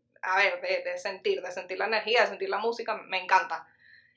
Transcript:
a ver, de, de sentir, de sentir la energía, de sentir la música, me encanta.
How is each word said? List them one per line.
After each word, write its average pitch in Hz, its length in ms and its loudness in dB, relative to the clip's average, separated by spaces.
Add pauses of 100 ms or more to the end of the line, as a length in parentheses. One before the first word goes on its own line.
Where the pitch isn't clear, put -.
(220)
a 185 160 0
ver, 185 240 2
de, 185 220 -2
de 180 160 -4
sentir, 190 420 -2
de 180 100 -8
sentir 185 280 -8
la 202 60 2
energía, 220 360 2
de 202 60 6
sentir 196 220 -6
la 196 100 -2
música, 226 360 -2
me 185 280 -6
encanta. 180 420 2 (520)